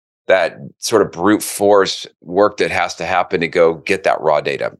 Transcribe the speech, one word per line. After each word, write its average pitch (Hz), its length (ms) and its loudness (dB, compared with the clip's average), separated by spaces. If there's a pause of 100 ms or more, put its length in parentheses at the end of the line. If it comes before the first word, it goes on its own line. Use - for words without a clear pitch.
(260)
that 90 320 0 (180)
sort - 240 0
of 95 120 0
brute 90 300 2
force 101 640 0 (140)
work 98 380 0
that 85 120 -2
has 87 260 -4
to 85 100 -8
happen 90 340 -2
to 85 80 -2
go 82 260 2
get 90 280 -4
that - 180 0
raw 76 220 0
data. 65 380 -6